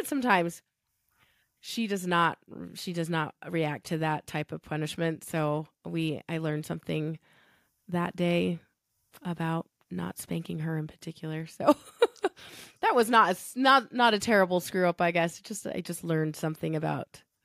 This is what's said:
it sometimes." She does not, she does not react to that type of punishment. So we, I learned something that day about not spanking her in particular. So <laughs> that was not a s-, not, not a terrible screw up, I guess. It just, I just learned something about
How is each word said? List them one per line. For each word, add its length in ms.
it 60
sometimes." 540
She 280
does 180
not, 320
she 180
does 160
not 240
react 380
to 120
that 280
type 240
of 100
punishment. 640
So 440
we, 440
I 80
learned 280
something 520
that 280
day 440
about 440
not 300
spanking 400
her 180
in 80
particular. 600
So 280
<laughs> 520
that 140
was 140
not 200
a 20
s-, 240
not, 380
not 200
a 60
terrible 400
screw 280
up, 140
I 100
guess. 280
It 60
just, 200
I 160
just 220
learned 320
something 400
about 480